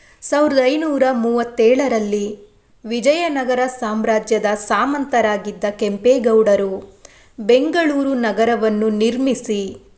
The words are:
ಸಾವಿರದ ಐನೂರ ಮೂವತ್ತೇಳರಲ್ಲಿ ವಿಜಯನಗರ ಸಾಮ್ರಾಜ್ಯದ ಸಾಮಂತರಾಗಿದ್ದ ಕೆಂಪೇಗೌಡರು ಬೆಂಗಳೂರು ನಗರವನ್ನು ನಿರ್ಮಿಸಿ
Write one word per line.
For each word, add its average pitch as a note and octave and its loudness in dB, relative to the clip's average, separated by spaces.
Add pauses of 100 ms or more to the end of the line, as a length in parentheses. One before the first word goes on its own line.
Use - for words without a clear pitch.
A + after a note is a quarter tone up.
(220)
ಸಾವಿರದ C#4+ 2
ಐನೂರ C#4+ 0
ಮೂವತ್ತೇಳರಲ್ಲಿ A#3 0 (380)
ವಿಜಯನಗರ B3+ 0
ಸಾಮ್ರಾಜ್ಯದ G#3+ -2 (100)
ಸಾಮಂತರಾಗಿದ್ದ G#3+ -2
ಕೆಂಪೇಗೌಡರು G#3 0 (420)
ಬೆಂಗಳೂರು C#4 2
ನಗರವನ್ನು A3 0
ನಿರ್ಮಿಸಿ A3 -2 (200)